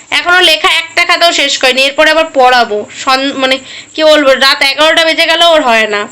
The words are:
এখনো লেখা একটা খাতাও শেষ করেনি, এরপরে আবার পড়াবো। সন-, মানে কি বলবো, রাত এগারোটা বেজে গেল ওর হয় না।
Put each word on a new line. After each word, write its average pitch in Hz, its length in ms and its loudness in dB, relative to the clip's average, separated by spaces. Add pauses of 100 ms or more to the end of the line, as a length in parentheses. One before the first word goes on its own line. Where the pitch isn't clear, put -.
(100)
এখনো 349 300 0
লেখা 320 280 2
একটা 330 360 -4
খাতাও 339 280 0
শেষ 294 260 -2
করেনি, 262 240 0
এরপরে 302 280 0
আবার 320 140 0 (100)
পড়াবো। 247 560 2
সন-, 269 440 -4
মানে 262 240 -2 (360)
কি 311 100 -2
বলবো, 294 300 4
রাত 269 280 0
এগারোটা 311 420 0
বেজে 320 220 0
গেল 330 160 0
ওর 330 200 2
হয় 226 240 2
না। 208 260 -4